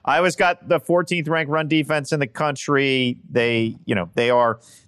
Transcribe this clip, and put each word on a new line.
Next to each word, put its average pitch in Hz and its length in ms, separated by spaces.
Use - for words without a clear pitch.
Iowa's 165 320
got 180 320
the 165 120
fourteenth 175 480
ranked 160 220
run 156 160
defense 147 460
in 151 80
the 139 60
country. 135 920
They, 117 540
you 120 100
know, 90 200
they 120 160
are, 120 300